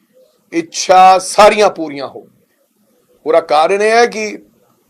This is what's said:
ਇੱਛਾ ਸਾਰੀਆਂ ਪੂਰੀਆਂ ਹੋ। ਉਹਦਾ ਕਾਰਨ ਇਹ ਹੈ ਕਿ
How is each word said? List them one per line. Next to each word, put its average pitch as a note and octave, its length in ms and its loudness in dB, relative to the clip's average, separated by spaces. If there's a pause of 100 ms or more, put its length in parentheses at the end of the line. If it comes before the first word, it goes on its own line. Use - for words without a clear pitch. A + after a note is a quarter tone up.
(540)
ਇੱਛਾ F#3 680 2
ਸਾਰੀਆਂ G#3 500 2
ਪੂਰੀਆਂ C#3+ 380 -10
ਹੋ। - 200 -20 (1000)
ਉਹਦਾ D#3+ 160 2
ਕਾਰਨ E3 400 -2
ਇਹ A3 100 0
ਹੈ A#3 140 2
ਕਿ G#3+ 320 -10 (520)